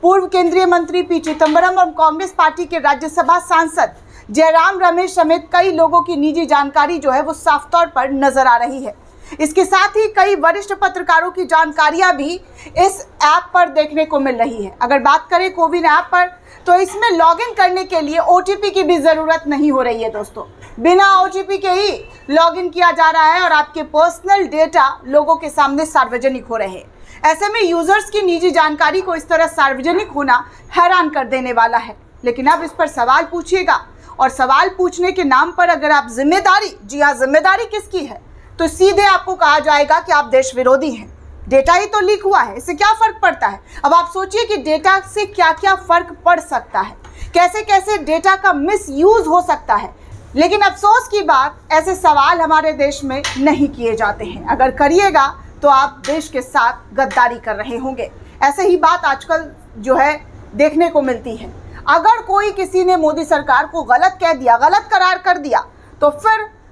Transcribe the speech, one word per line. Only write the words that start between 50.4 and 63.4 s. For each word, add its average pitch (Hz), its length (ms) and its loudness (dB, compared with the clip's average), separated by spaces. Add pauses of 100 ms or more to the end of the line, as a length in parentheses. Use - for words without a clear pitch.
अफसोस 403 460 2
की 403 140 -4
बात, 277 380 0 (120)
ऐसे 320 240 0
सवाल 330 460 2
हमारे 311 320 0
देश 285 300 -2
में 269 200 -8 (140)
नहीं 277 300 2
किए 226 280 -4
जाते 208 300 -4
हैं। - 220 -12
अगर 254 240 2
करिएगा, 285 680 2 (220)
तो 285 80 4
आप 269 360 2
देश 302 240 -6
के 254 120 -8
साथ 247 320 -2 (200)
गद्दारी 262 460 0
कर - 160 -8
रहे 240 220 -8
होंगे। 262 340 -8 (320)
ऐसे 285 240 0
ही 359 100 2
बात 330 280 2
आजकल 302 460 -4 (260)
जो 240 180 0
है, 302 300 0 (300)
देखने 302 340 2
को 320 120 0
मिलती 240 340 -6
है। - 340 -18 (180)
अगर 381 340 2
कोई 403 300 -2
किसी 370 320 -2
ने 359 140 2
मोदी 311 280 -2
सरकार 285 400 0